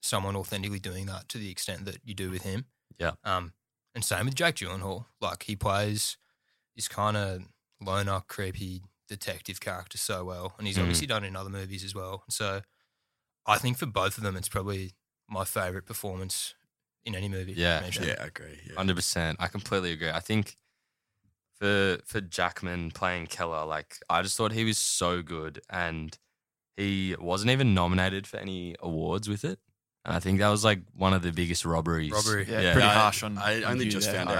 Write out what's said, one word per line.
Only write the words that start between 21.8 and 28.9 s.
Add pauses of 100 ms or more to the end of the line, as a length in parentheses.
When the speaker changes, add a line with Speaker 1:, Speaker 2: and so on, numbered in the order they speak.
Speaker 2:
for
Jackman
playing
Keller,
like, (100)
I
just
thought
he
was
so
good,
and (600)
he
wasn't
even
nominated
for
any
awards